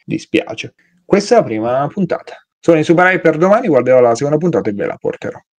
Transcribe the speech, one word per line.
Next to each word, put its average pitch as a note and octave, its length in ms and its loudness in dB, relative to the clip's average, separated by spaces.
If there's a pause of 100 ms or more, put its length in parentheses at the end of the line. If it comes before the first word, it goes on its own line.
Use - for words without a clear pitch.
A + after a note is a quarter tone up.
dispiace. - 680 -6 (300)
Questa G3+ 320 0
è - 20 4
la F#3+ 60 2
prima A#2 440 -4
puntata. - 460 -6 (240)
Sono E3 200 2
insuperabile F3+ 420 2
per D#3+ 160 0
domani, G3+ 320 2
guarderò B2+ 320 4
la A#2 140 4
seconda C#3+ 240 -2
puntata A#2 320 -2
e - 20 -4
ve G2 140 -6
la - 100 -8
porterò, - 420 -8 (200)